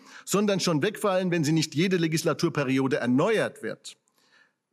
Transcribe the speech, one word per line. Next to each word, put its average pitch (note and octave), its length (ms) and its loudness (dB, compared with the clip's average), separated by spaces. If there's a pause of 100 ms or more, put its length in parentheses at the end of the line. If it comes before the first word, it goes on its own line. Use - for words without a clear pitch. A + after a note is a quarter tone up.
(260)
sondern G3+ 340 0
schon D#3 220 0
wegfallen, F#3+ 480 0
wenn E3+ 140 0
sie C#3+ 80 2
nicht D#3+ 240 0
jede F#3 220 2
Legislaturperiode D3+ 1000 0
erneuert C3+ 640 0
wird. - 340 -10 (760)